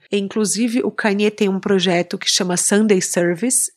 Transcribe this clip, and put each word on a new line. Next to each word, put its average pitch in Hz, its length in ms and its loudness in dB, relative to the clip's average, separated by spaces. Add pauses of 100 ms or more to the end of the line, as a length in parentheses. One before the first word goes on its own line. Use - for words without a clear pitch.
(120)
Inclusive, 208 720 -2
o - 80 -2
Kanye 208 380 0
tem 208 200 0
um 190 100 0
projeto 185 580 0
que - 120 -6
chama 180 280 0
Sunday 202 440 4
Service, 180 760 -2